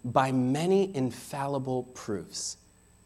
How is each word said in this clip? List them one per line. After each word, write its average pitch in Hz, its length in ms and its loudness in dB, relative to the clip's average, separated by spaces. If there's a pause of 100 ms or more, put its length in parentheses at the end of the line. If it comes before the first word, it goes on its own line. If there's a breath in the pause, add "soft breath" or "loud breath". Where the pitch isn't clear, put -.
by 131 300 2
many 165 640 2
infallible 131 880 -2 (100)
proofs. - 640 -8 (500)